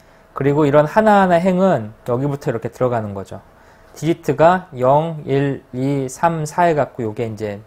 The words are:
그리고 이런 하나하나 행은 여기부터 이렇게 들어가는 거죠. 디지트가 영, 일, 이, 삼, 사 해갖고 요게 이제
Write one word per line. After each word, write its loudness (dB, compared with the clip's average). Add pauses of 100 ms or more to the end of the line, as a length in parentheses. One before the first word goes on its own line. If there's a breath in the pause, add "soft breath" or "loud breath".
(320 soft breath)
그리고 0
이런 4
하나하나 4
행은 0 (160)
여기부터 -4
이렇게 -6
들어가는 -2
거죠. -14 (560 soft breath)
디지트가 0 (100)
영, 0
일, -2
이, -4
삼, -2
사 -2
해갖고 0
요게 -6
이제 -8